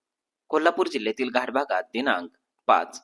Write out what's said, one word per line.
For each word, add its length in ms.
कोल्हापूर 400
जिल्ह्यातील 420
घाटभागात 520
दिनांक 380
पाच, 380